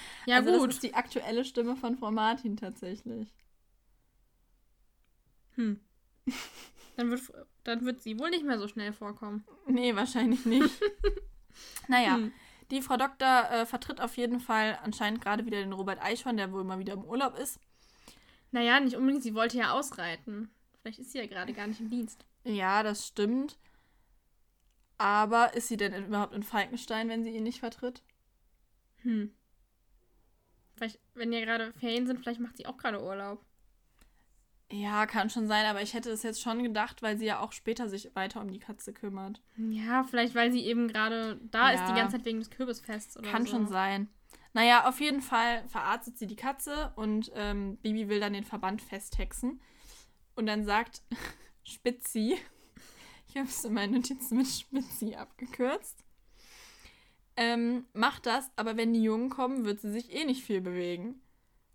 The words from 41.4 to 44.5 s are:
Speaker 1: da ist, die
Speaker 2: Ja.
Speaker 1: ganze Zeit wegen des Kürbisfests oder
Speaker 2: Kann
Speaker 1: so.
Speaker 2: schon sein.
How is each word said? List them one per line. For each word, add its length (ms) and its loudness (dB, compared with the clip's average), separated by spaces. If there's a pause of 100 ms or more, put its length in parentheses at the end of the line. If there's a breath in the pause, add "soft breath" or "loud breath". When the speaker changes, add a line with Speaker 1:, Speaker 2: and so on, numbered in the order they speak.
Speaker 1:
da 200 8
ist, 160 4
die 60 2
Speaker 2:
Ja. 40 4
Speaker 1:
ganze 220 4
Zeit 80 -6
wegen 120 -2
des 120 -8
Kürbisfests 640 -8
oder 140 -10
Speaker 2:
Kann 160 2
Speaker 1:
so. 60 -4
Speaker 2:
schon 140 2
sein. 420 0 (440 loud breath)